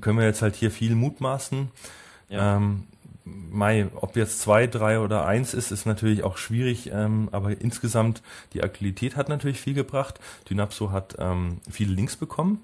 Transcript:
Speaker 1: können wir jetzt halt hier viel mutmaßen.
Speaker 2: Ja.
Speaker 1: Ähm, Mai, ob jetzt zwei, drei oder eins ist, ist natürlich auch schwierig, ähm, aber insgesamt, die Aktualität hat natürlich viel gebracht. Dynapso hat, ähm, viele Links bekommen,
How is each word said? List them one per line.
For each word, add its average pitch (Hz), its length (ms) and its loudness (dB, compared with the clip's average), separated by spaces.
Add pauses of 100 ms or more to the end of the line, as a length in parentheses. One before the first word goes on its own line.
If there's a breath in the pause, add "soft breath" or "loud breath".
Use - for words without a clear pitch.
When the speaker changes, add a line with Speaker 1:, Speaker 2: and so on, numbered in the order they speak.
Speaker 1:
können 107 180 4
wir 113 60 6
jetzt 107 160 4
halt 107 160 2
hier 110 140 2
viel 113 240 0
mutmaßen. 135 760 -2 (600 loud breath)
Speaker 2:
Ja. 101 260 2
Speaker 1:
Ähm, 101 280 0 (460)
Mai, 101 640 2
ob - 220 -6
jetzt 110 240 0
zwei, 110 260 6
drei 110 340 2
oder 101 260 2
eins 117 260 2
ist, - 180 -4
ist 104 140 -4
natürlich 107 400 2
auch 95 140 -4
schwierig, 120 520 -2
ähm, 107 400 0
aber 101 300 -2
insgesamt, 113 640 0 (320 loud breath)
die 92 80 -4
Aktualität 98 540 -2
hat 143 120 -2
natürlich 143 320 -2
viel 139 140 -4
gebracht. 135 440 -4 (300 loud breath)
Dynapso 101 440 -2
hat, 95 260 -4
ähm, 90 400 -2 (120)
viele 101 220 0
Links 95 240 -2
bekommen, 185 480 -2